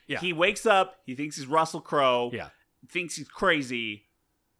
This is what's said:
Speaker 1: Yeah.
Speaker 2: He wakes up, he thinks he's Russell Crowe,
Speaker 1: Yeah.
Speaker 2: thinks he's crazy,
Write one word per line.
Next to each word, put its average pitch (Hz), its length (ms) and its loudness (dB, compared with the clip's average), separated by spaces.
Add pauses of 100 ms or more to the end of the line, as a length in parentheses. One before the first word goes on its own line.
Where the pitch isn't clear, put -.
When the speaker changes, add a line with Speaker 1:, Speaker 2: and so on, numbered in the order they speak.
Speaker 1:
Yeah. 135 120 -4
Speaker 2:
He 180 140 -2
wakes 185 320 2
up, 196 400 4
he 127 100 -10
thinks 147 220 -8
he's 135 100 -10
Russell 160 340 0
Crowe, 127 520 2
Speaker 1:
Yeah. 87 160 -8 (380)
Speaker 2:
thinks 170 280 -6
he's 147 120 -12
crazy, 123 760 -2 (540)